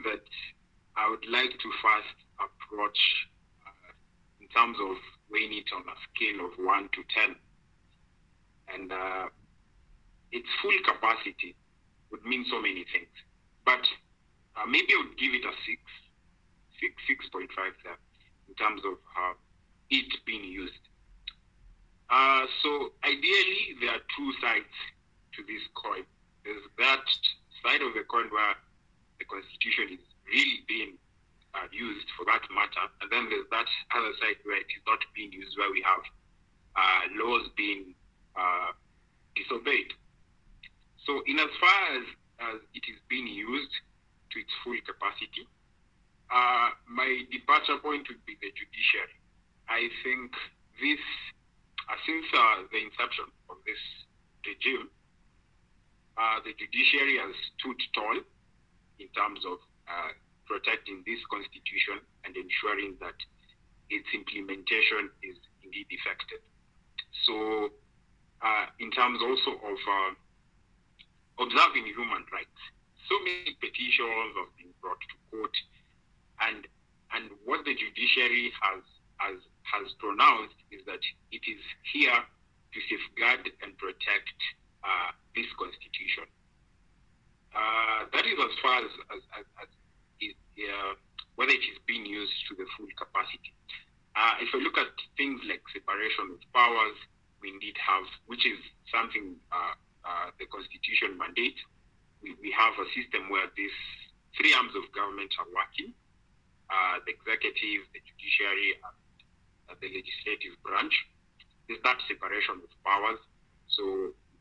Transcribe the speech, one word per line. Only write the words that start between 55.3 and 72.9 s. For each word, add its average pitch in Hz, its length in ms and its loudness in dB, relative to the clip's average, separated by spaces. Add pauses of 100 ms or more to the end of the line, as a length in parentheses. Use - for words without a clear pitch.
uh, 113 260 2
the 110 100 -10
judiciary 135 640 4
has - 180 -6 (200)
stood 127 240 -8 (140)
tall 113 260 0 (800)
in 98 160 -18
terms 104 300 -2
of, 113 140 -6 (280)
uh, 85 240 -6 (340)
protecting 104 600 -4
this 117 220 -4
constitution 101 720 -2 (240)
and 92 120 -12
ensuring 98 640 -2
that 90 160 -10 (720)
its - 240 -4
implementation 101 1000 0 (120)
is 92 140 -12 (260)
indeed 98 260 -14
effective. - 520 -8 (800)
So, 110 480 2 (720)
uh, 107 240 2 (140)
in 113 120 -8
terms 123 300 4
also 131 380 2
of, 101 280 -6
uh, 98 240 2 (1300)
observing - 460 6
human 117 460 -4
rights, - 280 -8 (480)